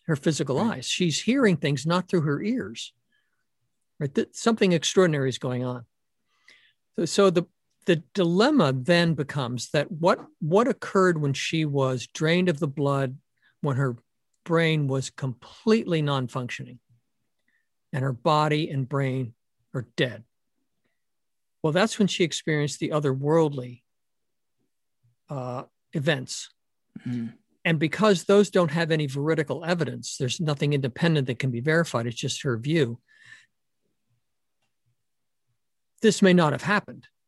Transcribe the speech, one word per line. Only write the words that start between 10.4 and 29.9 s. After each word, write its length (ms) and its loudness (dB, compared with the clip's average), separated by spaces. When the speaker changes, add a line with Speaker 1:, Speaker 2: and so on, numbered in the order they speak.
Speaker 1:
what 280 2
occurred 520 2
when 120 0
she 320 -2
was 440 -2
drained 400 0
of 100 0
the 100 -2
blood, 480 -2
when 160 -2
her 200 0
brain 440 2
was 220 -4
completely 920 -2
non-functioning 760 -4
and 100 -2
her 100 -2
body 580 0
and 180 -4
brain 460 -4
are 120 -8
dead. 280 -4
Well, 100 0
that's 260 2
when 100 4
she 160 0
experienced 560 -2
the 100 -4
otherworldly, 920 0
uh, 360 -8
events. 580 -2
Speaker 2:
Mm-hmm. 200 -6
Speaker 1:
And 140 2
because 460 0
those 260 4
don't 200 2
have 200 -2
any 160 0
veridical 580 -2
evidence, 520 -4